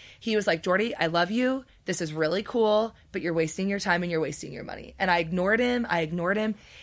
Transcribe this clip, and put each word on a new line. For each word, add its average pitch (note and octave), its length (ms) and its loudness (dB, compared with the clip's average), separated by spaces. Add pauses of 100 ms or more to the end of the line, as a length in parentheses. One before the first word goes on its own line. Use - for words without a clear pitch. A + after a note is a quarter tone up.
(180)
he A3 200 0
was G3+ 100 2
like, E3+ 160 2
"Jordy, F#3+ 320 0
I E3 120 0
love F3 220 2
you. B3+ 360 0 (180)
This F3+ 180 -2
is D#3 120 -4
really D#3+ 300 0
cool, A3 520 2 (160)
but - 100 -6
you're E3 120 -2
wasting E3 340 0
your G3+ 120 -2
time F3+ 220 2
and F3 100 -2
you're D#3+ 100 0
wasting C#3+ 320 -6
your - 100 -12
money." - 340 -14
And F#3 140 0
I F3 80 4
ignored F3+ 400 2
him. B3 300 0
I E3+ 120 0
ignored F3 360 -2
him. G#3+ 180 -2 (280)